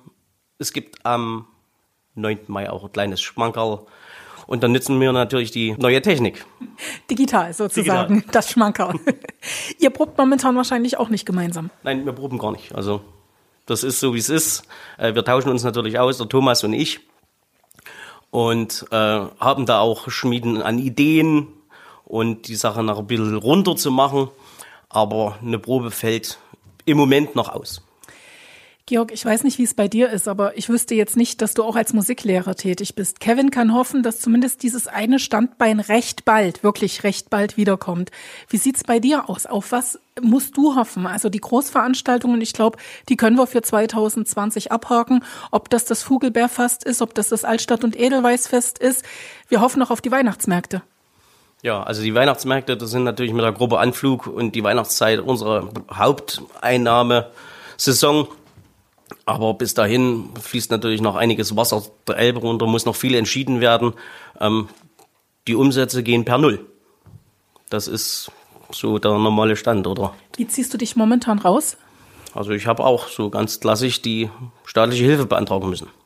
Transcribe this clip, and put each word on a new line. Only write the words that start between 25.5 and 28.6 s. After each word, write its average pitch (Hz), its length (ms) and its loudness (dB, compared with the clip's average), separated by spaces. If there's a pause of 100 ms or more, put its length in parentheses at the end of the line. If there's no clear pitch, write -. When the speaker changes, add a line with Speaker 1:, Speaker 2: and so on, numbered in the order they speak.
Speaker 1:
Probe 120 320 -2
fällt 113 480 -4 (440)
im 147 140 2
Moment 143 400 4
noch 110 100 0
aus. - 380 -12 (1000)